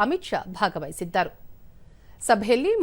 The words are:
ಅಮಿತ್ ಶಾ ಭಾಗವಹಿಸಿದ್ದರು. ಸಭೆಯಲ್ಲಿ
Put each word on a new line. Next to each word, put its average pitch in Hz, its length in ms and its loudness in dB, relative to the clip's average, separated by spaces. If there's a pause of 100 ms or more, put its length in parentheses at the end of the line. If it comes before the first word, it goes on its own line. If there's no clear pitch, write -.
ಅಮಿತ್ 349 260 -2
ಶಾ 165 100 -2 (180)
ಭಾಗವಹಿಸಿದ್ದರು. 170 760 -2 (960)
ಸಭೆಯಲ್ಲಿ 240 440 4 (100)